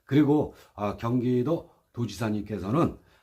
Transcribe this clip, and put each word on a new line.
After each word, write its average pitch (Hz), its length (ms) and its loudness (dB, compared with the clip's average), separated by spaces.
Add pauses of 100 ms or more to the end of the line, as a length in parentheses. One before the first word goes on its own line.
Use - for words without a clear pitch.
그리고, 143 520 2 (180)
아, 101 240 -4
경기도 123 720 0 (240)
도지사님께서는, 107 1040 -2 (260)